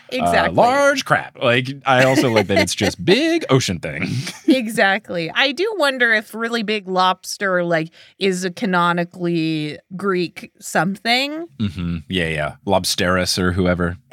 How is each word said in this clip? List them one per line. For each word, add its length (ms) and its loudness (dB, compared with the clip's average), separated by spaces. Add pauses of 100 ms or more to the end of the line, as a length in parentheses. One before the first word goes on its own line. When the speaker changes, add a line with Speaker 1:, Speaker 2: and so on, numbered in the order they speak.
Speaker 1:
Exactly. 480 0
Speaker 2:
Uh, 40 6
large 440 2
crab. 320 -2
Like, 300 2 (180)
I 200 6
also 260 4
like 160 2
that 120 2
it's 140 0
just 320 -2
Speaker 1:
<laughs> 0 -
Speaker 2:
big 440 2
ocean 300 2
thing. 280 -6 (200)
<laughs> 200 -8
Speaker 1:
Exactly. 840 0
I 180 2
do 260 -2
wonder 360 0
if 200 -2
really 300 -4
big 240 -4
lobster, 760 0
like, 260 0 (300)
is 260 0
a 60 -4
canonically 1300 -2 (200)
Greek 640 -4
something. 880 -2 (120)
Speaker 2:
Mm-hmm. 380 -4 (100)
Yeah, 220 0
yeah. 260 -4 (100)
Lobsterus 720 0
or 140 2
whoever. 460 0 (160)